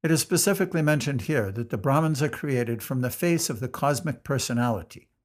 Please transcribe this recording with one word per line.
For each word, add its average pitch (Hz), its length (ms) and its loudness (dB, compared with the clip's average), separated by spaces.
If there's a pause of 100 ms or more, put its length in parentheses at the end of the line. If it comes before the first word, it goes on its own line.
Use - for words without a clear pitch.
It 160 80 2
is 160 100 4
specifically 180 600 2
mentioned 147 380 2
here 110 320 0
that 117 180 -6
the 113 80 -4
Brahmins 147 420 2
are 151 80 2
created 120 540 -2
from 127 180 -2
the 123 80 0
face 170 400 0
of 117 100 -6
the 123 100 -4
cosmic 147 540 -2
personality 120 880 -2 (160)